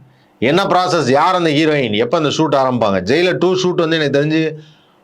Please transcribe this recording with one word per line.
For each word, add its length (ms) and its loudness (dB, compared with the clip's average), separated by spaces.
என்ன 260 2
ப்ராசஸ், 460 0
யார் 240 2
அந்த 160 0
ஹீரோயின், 460 0
எப்போ 200 0
அந்த 120 -2
ஷூட் 340 0
ஆரம்பிப்பாங்க? 400 0
ஜெயிலர் 360 0
டூ 160 0
ஷூட் 200 -2
வந்து 240 -2
எனக்கு 220 0
தெரிஞ்சு 420 -2